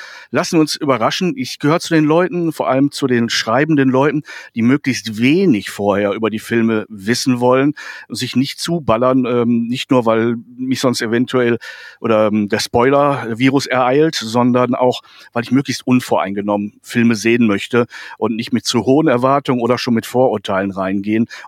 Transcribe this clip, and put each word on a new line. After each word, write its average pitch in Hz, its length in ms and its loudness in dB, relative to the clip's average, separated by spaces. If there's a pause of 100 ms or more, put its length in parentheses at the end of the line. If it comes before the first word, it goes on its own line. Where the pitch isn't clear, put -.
(300)
lassen 165 260 -2
wir 160 60 4
uns 151 120 -2
überraschen. 143 600 -2
Ich 127 220 -8
gehöre 151 220 2
zu - 140 -6
den 156 120 4
Leuten, 170 460 0
vor - 160 -4
allem 135 220 2
zu - 160 -4
den 120 220 2
schreibenden 135 640 2
Leuten, 139 320 2 (320)
die 113 80 -2
möglichst 117 580 0
wenig 139 500 2
vorher 101 420 0
über 110 180 -2
die 107 100 -4
Filme 113 480 0
wissen 113 500 -2
wollen 131 360 2 (340)
und - 80 -12
sich 123 180 -8
nicht 135 240 -2
zuballern, 127 680 0
ähm, 120 400 2
nicht 123 240 -4
nur, 123 160 2
weil 113 300 2 (200)
mich 127 240 -4
sonst 123 220 0
eventuell 120 560 0 (420)
oder, 110 280 2
ähm, 104 200 0
der 104 120 -2
Spoiler-Virus 131 1080 0
ereilt, 135 480 2
sondern 123 600 0
auch, 127 280 0 (320)
weil 120 80 -2
ich - 80 -6
möglichst 131 360 -2
unvoreingenommen 104 760 0 (180)
Filme 120 360 0
sehen 117 320 2
möchte 117 380 0 (320)
und 110 180 -2
nicht 117 160 -6
mit 120 120 -2
zu 117 220 0
hohen 151 220 4
Erwartungen 131 520 0
oder 117 160 0
schon 120 180 -2
mit 113 120 -2
Vorurteilen 104 640 0
reingehen 98 560 -2 (220)